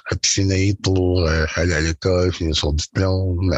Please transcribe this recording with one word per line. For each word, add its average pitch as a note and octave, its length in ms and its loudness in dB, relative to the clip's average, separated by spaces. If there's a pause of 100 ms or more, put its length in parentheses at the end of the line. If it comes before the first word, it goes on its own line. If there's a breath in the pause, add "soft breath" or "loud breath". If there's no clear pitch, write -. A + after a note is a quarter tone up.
(120)
obstiné G2 720 0
pour, F#2 420 2
euh, D#2+ 180 2 (120)
aller E2+ 180 0
à D2+ 80 0
l'école, F2+ 500 0
finir D#2+ 240 -2
son D#2 160 -2
diplôme, F#2 880 0